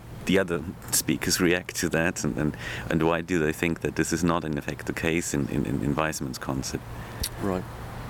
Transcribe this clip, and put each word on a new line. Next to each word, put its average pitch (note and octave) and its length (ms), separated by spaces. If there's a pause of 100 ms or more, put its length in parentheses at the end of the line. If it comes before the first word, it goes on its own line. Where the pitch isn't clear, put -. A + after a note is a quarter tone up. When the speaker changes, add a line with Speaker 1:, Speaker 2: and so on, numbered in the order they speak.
(260)
Speaker 1:
the F#2 120
other E2+ 240 (300)
speakers - 480
react F2+ 360
to F2 120
that, E2 360
and, - 120
and, D2+ 200 (340)
and E2 120
why E2 180
do F2 180
they D#2 140
think E2 280
that D2+ 160
this - 160
is E2 100
not E2+ 220
in D2+ 140
effect - 280
the - 60
case E2 420
in, C#2+ 140
in, C#2 160
in C2+ 300
Weismann's D2+ 440
concept? - 460 (580)
Speaker 2:
Right. F#2 220 (460)